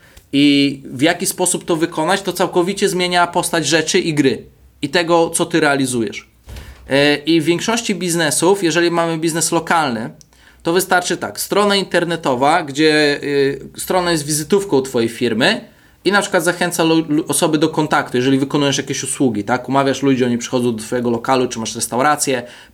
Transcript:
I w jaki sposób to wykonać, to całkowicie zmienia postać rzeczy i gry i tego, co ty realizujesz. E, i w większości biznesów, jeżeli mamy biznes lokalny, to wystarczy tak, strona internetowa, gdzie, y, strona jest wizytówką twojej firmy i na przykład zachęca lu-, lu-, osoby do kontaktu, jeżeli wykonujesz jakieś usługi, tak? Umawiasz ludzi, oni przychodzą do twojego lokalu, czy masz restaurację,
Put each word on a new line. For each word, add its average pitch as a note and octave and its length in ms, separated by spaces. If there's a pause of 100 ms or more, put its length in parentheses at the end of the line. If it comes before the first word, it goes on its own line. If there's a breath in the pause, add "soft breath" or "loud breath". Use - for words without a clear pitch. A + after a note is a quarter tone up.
(320 soft breath)
I C#3+ 520
w C3 180
jaki F3 240
sposób - 380
to F3 120
wykonać, E3 460
to F3+ 100
całkowicie F3+ 560
zmienia F3 380
postać E3+ 400
rzeczy D#3+ 320
i D3+ 160
gry C3+ 320 (360)
i C#3+ 60
tego, E3 420
co E3 160
ty E3+ 140
realizujesz. C3 680 (600 loud breath)
E, C#3+ 260
i D#3+ 240
w D3 40
większości F#3+ 500
biznesów, E3+ 680
jeżeli E3+ 280
mamy E3+ 280
biznes D#3+ 340
lokalny, D#3 580 (520 soft breath)
to E3 100
wystarczy F3+ 440
tak, G2+ 240
strona G3+ 360
internetowa, E3+ 840
gdzie, D3 600
y, C#3 540
strona F3+ 340
jest D3+ 160
wizytówką D#3 560
twojej A#2 260
firmy A#2+ 640 (300 loud breath)
i F#3 80
na G3+ 100
przykład F3+ 220
zachęca E3+ 400
lu-, D#3+ 240
lu-, D3+ 200
osoby D#3 300
do D#3 100
kontaktu, D3+ 480
jeżeli C3 220
wykonujesz C#3 400
jakieś - 260
usługi, A2 400
tak? B2 240
Umawiasz C3+ 340
ludzi, C3 220
oni A#2+ 140
przychodzą A#2+ 380
do A2 60
twojego A#2+ 280
lokalu, B2 380
czy B2 100
masz A2 160
restaurację, B2+ 680 (320 loud breath)